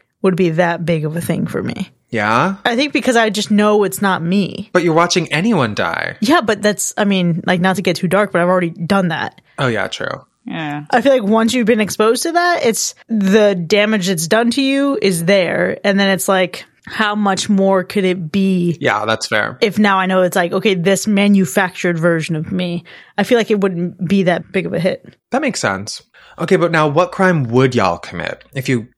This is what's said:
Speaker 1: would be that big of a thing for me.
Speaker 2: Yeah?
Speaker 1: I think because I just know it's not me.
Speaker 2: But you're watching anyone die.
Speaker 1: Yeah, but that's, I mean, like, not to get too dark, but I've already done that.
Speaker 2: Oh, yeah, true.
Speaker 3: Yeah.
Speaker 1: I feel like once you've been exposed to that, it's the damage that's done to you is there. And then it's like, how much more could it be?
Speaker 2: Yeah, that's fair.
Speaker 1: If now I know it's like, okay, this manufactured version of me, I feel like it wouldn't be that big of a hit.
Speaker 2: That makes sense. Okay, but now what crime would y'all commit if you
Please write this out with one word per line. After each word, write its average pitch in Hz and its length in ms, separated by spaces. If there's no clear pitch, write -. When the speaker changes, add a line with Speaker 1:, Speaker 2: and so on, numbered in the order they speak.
Speaker 1:
would 190 140
be 180 140
that 170 360
big 160 180
of 156 120
a 170 40
thing - 280
for - 140
me. - 280
Speaker 2:
Yeah? 117 540
Speaker 1:
I 240 120
think 285 160
because 254 240
I 226 140
just 202 200
know 208 320
it's 190 180
not 190 220
me. 185 500
Speaker 2:
But 175 120
you're 165 100
watching 170 380
anyone 151 420
die. 50 460
Speaker 1:
Yeah, 302 220
but 214 200
that's, - 340
I 214 80
mean, 180 400
like, 180 160
not 185 160
to 180 60
get 170 140
too 185 120
dark, 202 220
but 175 100
I've 175 80
already 180 220
done 175 380
that. 143 320
Speaker 2:
Oh, 139 80
yeah, 107 220
true. - 360
Speaker 3:
Yeah. 151 460
Speaker 1:
I 233 100
feel 269 120
like 254 120
once 220 280
you've 240 140
been 220 140
exposed 214 420
to 339 100
that, 349 320
it's - 300
the 208 480
damage 202 500
that's 165 220
done 233 240
to 277 100
you 277 400
is 170 220
there. 185 580
And 202 160
then 196 120
it's 190 180
like, 185 360
how 208 280
much 196 320
more 190 340
could 185 220
it 185 260
be? 185 500
Speaker 2:
Yeah, 107 260
that's 110 200
fair. 110 340
Speaker 1:
If - 160
now 202 220
I 185 80
know 185 160
it's 180 140
like, 175 160
okay, 190 220
this 185 340
manufactured 196 880
version 165 380
of 160 160
me, 175 320
I 202 60
feel 240 140
like 214 120
it 208 100
wouldn't 180 460
be 196 160
that 170 300
big 175 140
of 180 60
a 175 60
hit. - 380
Speaker 2:
That 269 100
makes 262 180
sense. 101 400
Okay, 165 180
but 170 140
now 156 160
what 170 260
crime 180 320
would 120 300
y'all 92 240
commit - 460
if 139 140
you 117 300